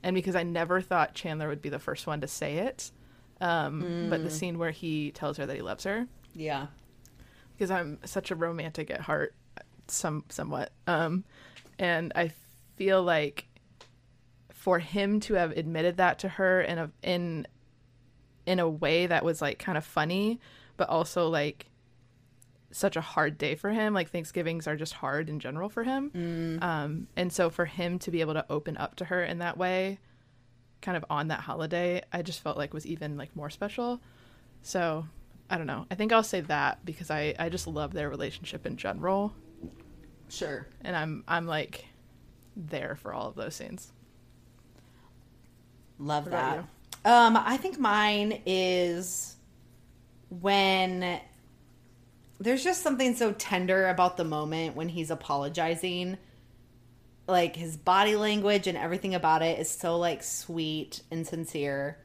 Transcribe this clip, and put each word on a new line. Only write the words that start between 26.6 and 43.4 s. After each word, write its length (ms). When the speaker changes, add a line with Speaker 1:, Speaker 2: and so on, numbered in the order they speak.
Speaker 1:
Um, 540
and 160
so 180
for 160
him 340
to 120
be 80
able 140
to 160
open 260
up 220
to 80
her 180
in 160
that 180
way, 420
kind 160
of 120
on 200
that 100
holiday, 600
I 100
just 200
felt 160
like 160
was 120
even, 300
like, 180
more 160
special. 520
So, 460
I 80
don't 100
know. 220
I 60
think 160
I'll 100
say 200
that 420
because 260
I, 300
I 80
just 180
love 280
their 160
relationship 560
in 100
general. 580
Speaker 2:
Sure. 400
Speaker 1:
And 160
I'm, 320
I'm, 180
like, 380
there 400
for 160
all 160
of 60
those 200